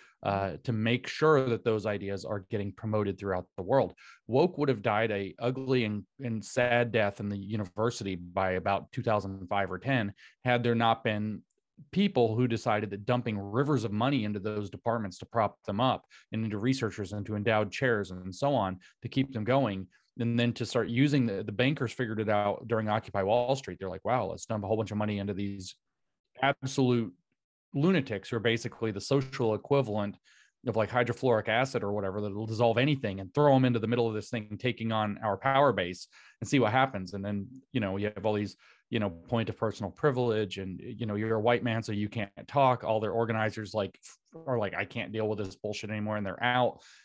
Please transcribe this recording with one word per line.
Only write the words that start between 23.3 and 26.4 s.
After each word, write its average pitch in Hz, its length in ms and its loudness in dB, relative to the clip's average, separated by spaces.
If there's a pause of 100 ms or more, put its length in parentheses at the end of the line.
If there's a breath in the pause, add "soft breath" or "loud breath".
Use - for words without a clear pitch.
Street. 98 240 -8
They're 95 100 -6
like, 92 160 -8
"Wow, 110 220 0
let's 85 180 -10
dump 107 180 -4
a 98 40 -6
whole 110 100 2
bunch 110 140 -2
of 104 60 -2
money 107 200 0
into 98 160 -2
these 98 400 -6 (720)